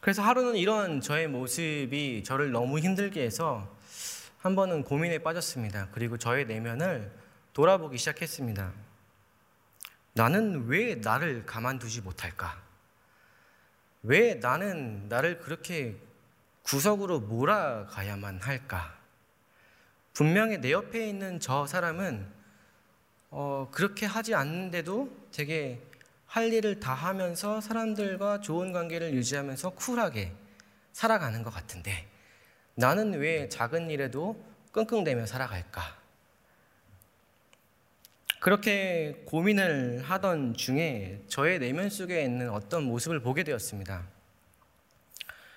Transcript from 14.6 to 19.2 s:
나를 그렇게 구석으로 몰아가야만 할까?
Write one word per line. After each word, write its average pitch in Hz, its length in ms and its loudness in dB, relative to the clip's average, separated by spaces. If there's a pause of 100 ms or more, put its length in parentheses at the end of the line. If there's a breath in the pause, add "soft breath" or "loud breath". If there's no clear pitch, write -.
나를 135 300 0
그렇게 143 580 -6 (680)
구석으로 185 560 2
몰아가야만 104 1200 0
할까? 101 580 -6 (1120 soft breath)